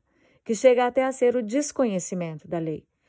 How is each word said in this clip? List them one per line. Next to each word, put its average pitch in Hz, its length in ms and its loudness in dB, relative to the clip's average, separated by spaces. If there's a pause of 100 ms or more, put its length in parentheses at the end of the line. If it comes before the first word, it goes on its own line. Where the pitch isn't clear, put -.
(440)
que 226 100 -4
chega 247 320 4
até 262 180 0
a 262 80 -2
ser 247 240 2
o 254 60 -2
desconhecimento 196 1040 -4
da 170 120 -6
lei. 160 280 -6 (220)